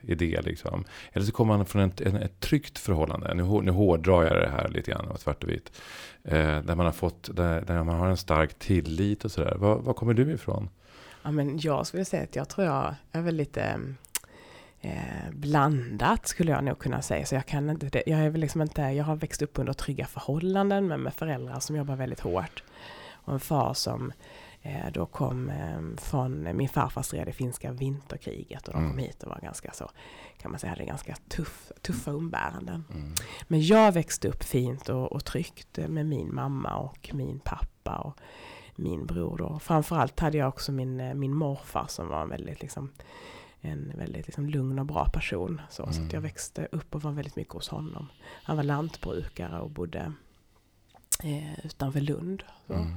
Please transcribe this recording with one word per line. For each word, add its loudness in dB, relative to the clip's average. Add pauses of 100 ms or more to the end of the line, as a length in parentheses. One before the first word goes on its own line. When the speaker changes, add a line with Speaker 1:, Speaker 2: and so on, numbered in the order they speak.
Speaker 1:
idé, 2
liksom. -2 (300)
Eller 4
så 2
kommer 6
man 4
från 2
ett, 2
en, 2
ett -2
tryggt 0
förhållande. 2
Nu 2
hå-, 4
nu 4
hårdrar 8
jag 6
det 4
här 0
lite -2
grann -2
och -6
svart -2
och -2
vitt. -6 (420)
Eh, 4
där 0
man 4
har 4
fått, -2
där, 4
där 2
man 2
har 4
en 4
stark 4
tillit 2
och 0
sådär. 2
Var, 6
var 0
kommer 2
du 6
ifrån? -2 (540)
Speaker 2:
Ja, -2
men 2
jag 0
skulle -2
säga 0
att -8
jag -4
tror 2
jag 0 (160)
är -2
väl 0
lite, -2 (1000)
eh, -6
blandat, 4
skulle 2
jag 4
nog 0
kunna 0
säga. 0
Så 0
jag 0
kan 0
inte, -2
det, 2
jag 4
är 6
väl, 0
liksom, 0
inte, 0
jag 2
har 0
växt -6
upp -2
under 0
trygga -4
förhållanden, 2
men 0
med -2
föräldrar -4
som -4
jobbar 0
väldigt -4
hårt. -2 (480)
Och -6
en 0
far 2
som -2 (500)
eh, -6
då 0
kom, -2
eh, -4 (180)
från -2
min 2
farfars -2
red -4
i -6
finska -6
vinterkriget -8
och -8
de 0
Speaker 1:
Mm. 2
Speaker 2:
kom -4
hit -8
och -10
var -8
ganska -12
så, -10 (480)
kan -10
man -8
säga, -6
hade -6
ganska -8
tuff, -8 (100)
tuffa -4
umbäranden. -4 (100)
Speaker 1:
Mm. -8 (340)
Speaker 2:
Men 4
jag 10
växte 0
upp -2
fint 0
och, 0
och -4
tryggt, -6
eh, -4
med 0
min -2
mamma -2
och -8
min -4
pappa -4
och -8 (580)
min -4
bror -2
då. -4
Framförallt 2
hade 2
jag 2
också -6
min, -4
eh, -6
min -2
morfar -2
som -6
var -2
en -4
väldigt, -8
liksom, -8 (720)
en -6
väldigt, -8
liksom, -4
lugn -2
och -2
bra 0
person. -2
Så, -10
så -6
att 0
jag -4
Speaker 1:
Mm. -4
Speaker 2:
växte -8
upp -6
och -4
var -4
väldigt -6
mycket -8
hos -8
honom. -8 (360)
Han -2
var 2
lantbrukare -2
och -6
bodde, -6 (1120)
eh, -6
utanför -2
Lund. -2 (240)
Så, -8
Speaker 1:
Mm. 0